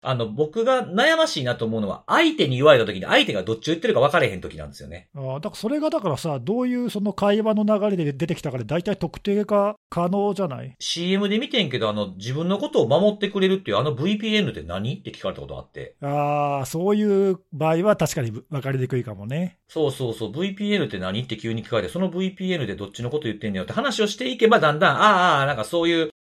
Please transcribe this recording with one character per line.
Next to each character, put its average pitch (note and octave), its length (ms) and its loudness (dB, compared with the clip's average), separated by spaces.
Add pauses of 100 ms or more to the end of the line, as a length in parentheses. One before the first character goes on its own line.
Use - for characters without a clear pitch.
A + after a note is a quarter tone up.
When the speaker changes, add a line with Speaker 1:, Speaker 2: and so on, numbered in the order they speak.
Speaker 1:
あ C3 60 0
の、 A#2 160 -2
僕 D3+ 360 0
が B3+ 200 2
悩 C4 320 2
ま D#4+ 80 4
し E3 160 -4
い B2+ 40 -4
な B2 100 0
と A#2 100 -4
思 A2+ 140 -2
う - 20 -2
の G2+ 80 -2
は、 - 160 -8
相 D#4+ 300 4
手 F#3 120 2
に C3 100 0
言 C3+ 80 2
わ D#3 80 12
れ B2 60 8
た A2 60 4
時 F#2+ 140 -4
に - 80 -6
相 C4+ 180 4
手 C3+ 80 -4
が G2 80 0
ど A2 120 -2
っ A2 60 -4
ち - 100 -6
を D#3+ 40 2
言 E3+ 40 -2
っ - 20 -10
て A#3+ 80 -2
る G#3+ 80 4
か A#2+ 60 4
分 C#3+ 100 6
か F3+ 80 4
れ B2+ 100 2
へ G2 60 -6
ん F2 40 -8
時 D#2+ 160 -12
な D#2 100 -10
ん C#2+ 40 -12
で C#2 60 -20
す - 80 -18
よ C#2 40 -16
ね。 E2 280 -16
Speaker 2:
あ C#3+ 40 -12
あ、 C3 200 -6
だ G3 100 -8
か - 0 -
ら - 60 -16
そ G#3 120 -6
れ D4 120 0
が D4+ 100 0
だ D#4 100 -2
か G3 100 -2
ら C3 80 -2
さ、 D3 220 -4
ど F3+ 200 -2
う B3+ 80 0
い B3 80 0
う B3 160 -2
そ G3+ 100 -4
の G3+ 100 0
会 G#3 300 2
話 G#3+ 140 2
の G#3+ 80 2
流 G#3 340 2
れ - 0 -
で D3 160 0
出 C#3 140 -4
て E3 80 -2
き - 80 -14
た D3 80 -4
か A#2+ 80 -4
で A2+ 60 -4
大 D#3+ 180 -2
体 G#3 140 -2
特 - 220 -6
定 G3+ 260 0
が G3+ 300 2 (140)
可 F3 180 0
能 G3+ 280 0
じ G3 80 -2
ゃ F3+ 40 -2
な B2 160 -8
い？ B2+ 140 -14
Speaker 1:
シ E3+ 300 -4
ー F#3 80 2
エ - 20 2
ム G3+ 100 0
で G#3 120 2
見 D4+ 100 -4
て A#3 140 2
ん C3+ 80 -2
け B2 80 -2
ど、 G#2+ 100 2
あ G#2 40 -2
の、 G2+ 240 -2
自 A2+ 180 -6
分 E3 120 -2
の G3 120 0
こ D4 100 -4
と B3+ 140 4
を A#2 40 2
守 F#3+ 280 4
っ - 20 -16
て G3+ 140 -2
く G3+ 80 -2
れ F#3+ 80 4
る F#3+ 80 4
っ - 80 -2
て - 80 -4
い - 20 2
う G2 40 4
あ A#2+ 60 2
の D3+ 120 0
ブ C#3+ 120 -2
イ G#3 120 0
ピ A3 80 -4
ー G#3+ 80 0
エ G#3 80 2
ヌ C3+ 80 -2
っ - 20 -8
て C#2+ 80 -10
何？ G2 360 -6
っ - 40 -16
て G#2+ 100 -12
聞 - 100 -18
か G2 80 -2
れ F2+ 40 -6
た D#2 80 -12
こ C#2+ 60 -12
と C#2 80 -12
が C2 60 -12
あ - 20 -16
っ - 80 -20
て。 - 320 -14
Speaker 2:
あ C#3+ 580 0
あ、 B2+ 60 -4
そ F3 220 -2
う G#3 60 4
い G3 360 4
う F3+ 80 -2 (120)
場 D#3+ 240 2
合 - 20 2
は G3+ 180 4
確 - 180 0
か D#3 80 -2
に A2+ 80 -2
分 B2+ 320 -8
か C3 100 -4
り C3+ 60 -2
に B2+ 100 -2
く B2+ 120 -2
い A2+ 40 -4
か G#2+ 120 -10
も G2+ 100 -12
ね。 D#3+ 320 -4 (120)
Speaker 1:
そ D#3 180 0
う C#3 40 0
そ B2+ 200 -4
う - 20 -4
そ G#2+ 140 -6
う。 G2 40 -8
ブ D#3 140 -4
イ G3 80 -4
ピ G3+ 120 -6
ー G#3 100 0
エ - 20 0
ヌ E3 80 0
っ - 20 -6
て G2 120 -6
何？ F#2 200 -4
っ B2 60 -4
て - 100 -8
急 A2+ 180 -6
に A2+ 120 -6
聞 - 40 -20
か A#2 80 0
れ G#2 40 2
て、 F2+ 80 -4
そ - 80 -8
の F#3 120 0
ブ F3 140 -4
イ F#3+ 60 0
ピ F#3+ 160 -8
ー F#3 80 0
エ E3+ 60 -2
ヌ A#2+ 80 -4
で G2 80 -4
ど G2 100 -8
っ G2 60 -14
ち - 100 -12
の A#2+ 80 -4
こ D3 80 -2
と - 60 -4
言 A2 100 -2
っ - 40 -6
て A2 120 -6
ん G2+ 40 -4
ね F#2+ 40 -4
よ F#2 60 -4
っ - 20 -6
て - 80 -10
話 A3+ 300 0
を G#3 40 2
し G#3 100 -6
て B3+ 120 -4
い B3+ 80 -6
け A3+ 100 4
ば、 A3 120 6
だ D3+ 120 4
ん D3+ 60 -2
だ D#3+ 160 4
ん、 - 40 -2
あ - 20 -4
あ、 F3+ 400 4
あ - 20 2
あ、 C3+ 60 2
な C#3+ 60 0
ん - 20 -2
か A2 80 -4
そ E3+ 240 0
う - 20 4
い E3 140 2
う D3+ 60 -2 (120)